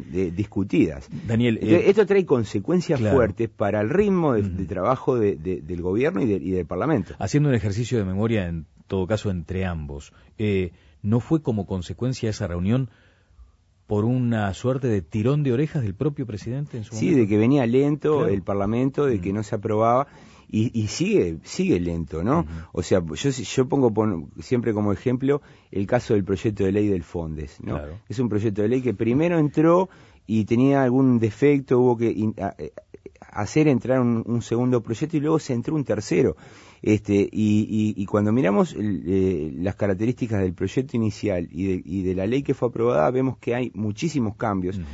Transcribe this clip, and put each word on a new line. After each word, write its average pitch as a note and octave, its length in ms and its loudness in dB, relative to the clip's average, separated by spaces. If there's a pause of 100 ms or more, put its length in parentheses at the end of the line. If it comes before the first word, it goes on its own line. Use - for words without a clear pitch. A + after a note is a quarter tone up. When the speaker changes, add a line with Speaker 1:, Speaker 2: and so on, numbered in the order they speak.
(120)
Speaker 1:
de-, F2 200 -2
discutidas. G2 800 -2 (160)
Speaker 2:
Daniel, A2+ 360 0
Speaker 1:
Entonces, E3 240 4
Speaker 2:
eh, - 40 4
Speaker 1:
esto G3+ 160 6
trae G3 200 2
consecuencias B2+ 760 0
Speaker 2:
claro. G#2+ 160 2
Speaker 1:
fuertes A2+ 340 2
para G#2 320 -2
el G#2+ 80 0
ritmo F3 440 2
de, G#2+ 80 2
Speaker 2:
Ujú. G2 160 0
Speaker 1:
de E2 80 -4
trabajo G2+ 520 0
de, G2+ 200 2
de, D#2+ 240 -6
del E2+ 200 -8
gobierno B2 400 0
y - 40 0
de-, G#2 100 2
y F2 160 -4
del F2+ 140 -2
Parlamento. G2+ 540 -2
Speaker 2:
Haciendo D3 300 0
un C3 60 2
ejercicio A2 420 -2
de G2+ 80 0
memoria, G2 420 0
en E2 180 -6 (220)
todo F#2+ 200 -2
caso, G#2+ 240 -2
entre F#2 340 -4
ambos, D2+ 480 -8 (240)
eh, F#2+ 340 0 (300)
¿no G#2+ 180 2
fue D#3+ 220 0
como G#2+ 240 -2
consecuencia A2+ 640 -4
de A2 40 0
esa G#2 160 -4
reunión G2 420 0 (1000)
por G#2 160 2
una A#2 520 0
suerte C3 320 -2
de G#2+ 140 0
tirón B2 420 0
de C3+ 100 2
orejas C#3+ 300 -2
del G2+ 100 -4
propio C#3 320 -4
presidente A#2 520 -8
en A2 60 -8
su - 120 -12
Speaker 1:
Sí, G#2+ 100 -2
Speaker 2:
momento? E3 160 4
Speaker 1:
de G#2+ 60 4
que G#2 100 4
venía B2 300 4
lento C#3+ 500 2
Speaker 2:
Claro. A#2 160 2
Speaker 1:
el G2 80 -2
Parlamento, A2+ 640 0
de A#2+ 160 2
que F#2+ 80 -2
Speaker 2:
Ujú. G2 80 -2
Speaker 1:
no G#2+ 60 -4
se A#2 120 -6
aprobaba, A2+ 520 2 (400)
y, A2 320 0
y G#2+ 80 -2
sigue, C3+ 560 0
sigue F3 360 0
lento, E2+ 440 -4
¿no? C#3+ 180 2
Speaker 2:
Ujú. D2+ 80 -6 (220)
Speaker 1:
O - 120 -4
sea, F#2+ 200 2
yo, D#2+ 260 -4
yo B2+ 380 -2
pongo C3 260 2
pon-, G2+ 460 -2
siempre A#2+ 340 -2
como G#2 180 0
ejemplo C3 500 -2 (300)
el G2+ 140 -4
caso A#2+ 300 0
del G2 80 2
proyecto G2 400 -2
de F#2+ 80 2
ley G#2 160 2
del F#2+ 160 -2
Fondes, D#2 580 -10
¿no? - 140 -8
Speaker 2:
Claro. D2+ 240 -10 (100)
Speaker 1:
Es G2+ 100 -8
un A#2+ 100 0
proyecto G#2 320 -2
de G#2+ 80 2
ley B2+ 120 0
que B2 120 0
primero C3+ 440 2
entró D#3+ 520 4 (360)
y A2 200 0
tenía C3+ 380 4
algún B2+ 360 4
defecto, C3 600 4
hubo B2 180 4
que A2+ 140 0
in-, A2 280 -2
a-, G2 180 -4
eh, - 160 -12 (460)
hacer D3+ 480 0
entrar C3 320 2
un, A#2+ 260 2
un A#2 160 -2
segundo A#2+ 400 0
proyecto D3 360 -4
y - 20 2
luego D3+ 200 2
se C#3 140 -6
entró A#2 220 -2
un D3+ 80 0
tercero. G#2+ 540 0 (440)
Este, G#2 340 2
y, G#2 520 2
y, G#2+ 320 -2
y G2 60 -2
cuando G#2 260 2
miramos F3 420 2
el, G2+ 340 -4
eh, F#2 500 0
las F2+ 180 -2
características G#2+ 640 -2
del F2+ 120 0
proyecto B2+ 420 -4
inicial G#2 560 -2
y F2 140 -4
de, F#2 180 -2
y F#2 200 -4
de F#2 100 0
la F#2 140 -2
ley C3+ 160 0
que C#3+ 100 -2
fue B2+ 160 -2
aprobada, B2 400 2
vemos B2+ 300 -2
que A#2+ 160 -4
hay B2 180 -4
muchísimos G#2+ 640 -4
cambios. G2+ 420 -2
Speaker 2:
Ujú. F2 160 -8